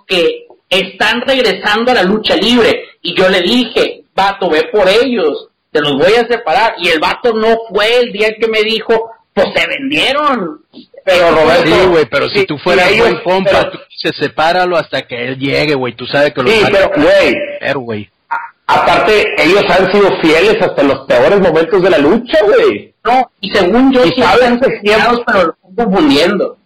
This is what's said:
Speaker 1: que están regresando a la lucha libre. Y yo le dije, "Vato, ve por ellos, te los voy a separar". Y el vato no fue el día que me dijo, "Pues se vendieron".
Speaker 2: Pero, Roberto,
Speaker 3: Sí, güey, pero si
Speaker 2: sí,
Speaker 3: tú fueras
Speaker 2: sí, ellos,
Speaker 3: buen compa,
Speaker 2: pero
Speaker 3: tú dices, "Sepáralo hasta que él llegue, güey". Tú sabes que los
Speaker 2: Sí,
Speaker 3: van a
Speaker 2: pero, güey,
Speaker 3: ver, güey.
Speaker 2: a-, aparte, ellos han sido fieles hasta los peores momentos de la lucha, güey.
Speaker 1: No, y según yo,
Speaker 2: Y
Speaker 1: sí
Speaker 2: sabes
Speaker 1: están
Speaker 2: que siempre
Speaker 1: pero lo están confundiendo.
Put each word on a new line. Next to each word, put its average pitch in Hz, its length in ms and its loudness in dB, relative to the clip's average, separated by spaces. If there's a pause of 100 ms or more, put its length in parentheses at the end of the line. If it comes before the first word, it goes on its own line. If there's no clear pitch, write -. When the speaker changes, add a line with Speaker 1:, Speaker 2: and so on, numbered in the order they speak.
Speaker 1:
que - 380 -2 (240)
están 214 520 -2
regresando 233 720 0
a 247 40 2
la 196 80 2
lucha 202 320 0
libre. 220 500 0 (160)
Y 175 140 -8
yo 185 140 2
le 190 120 0
dije, 214 600 -2 (120)
"Vato, 190 340 -2
ve 156 220 0
por 202 180 2
ellos, 208 600 0 (220)
te 151 100 -2
los 143 120 -2
voy 165 200 2
a 233 140 2
separar". 220 520 -2
Y 175 80 -4
el 165 120 0
vato 226 340 -2
no 220 240 2 (120)
fue 220 300 0
el 233 120 -2
día 214 180 -2 (100)
que 226 80 0
me 220 160 -2
dijo, 226 480 -2 (220)
"Pues 202 200 2
se 170 140 -2
vendieron". 175 960 -2 (420)
Speaker 2:
Pero, 180 260 2
Roberto, 160 400 2
Speaker 3:
Sí, 185 180 2
güey, 160 220 2
pero 131 200 -2
si 202 100 -2
Speaker 2:
sí, 196 80 0
Speaker 3:
tú 147 100 -8
fueras 180 300 0
Speaker 2:
sí, 202 80 0
ellos, 226 140 2
Speaker 3:
buen 175 140 -4
compa, 190 280 0
Speaker 2:
pero 208 180 0
Speaker 3:
tú - 80 -14 (140)
dices, - 280 -8
"Sepáralo 175 560 -2
hasta 139 280 -4
que 123 240 -10
él 131 100 -8
llegue, 139 380 -2
güey". 123 180 -4
Tú 123 140 -12
sabes 190 260 0
que 135 80 -6
los 156 100 0
Speaker 2:
Sí, 220 120 2
Speaker 3:
van - 120 0
a - 40 2
Speaker 2:
pero, - 160 2
güey, 160 400 2 (260)
Speaker 3:
ver, 139 160 -4
güey. 113 320 -10 (180)
Speaker 2:
a-, - 460 -6
aparte, - 640 0
ellos 175 320 2
han 185 220 0
sido 196 280 2
fieles 170 400 2
hasta 151 220 -2
los 139 240 0
peores 143 340 2
momentos 170 440 2
de 190 80 2
la 156 80 2
lucha, 180 440 2
güey. - 600 2
Speaker 1:
No, 262 260 0 (100)
y - 120 -10
según 220 400 2
yo, 247 120 2
Speaker 2:
Y - 100 2
Speaker 1:
sí - 80 -2
Speaker 2:
sabes 233 240 4
Speaker 1:
están 240 160 0
Speaker 2:
que - 180 0
siempre 220 480 0
Speaker 1:
pero 202 160 2
lo 160 80 -2
están - 240 -20
confundiendo. 175 920 0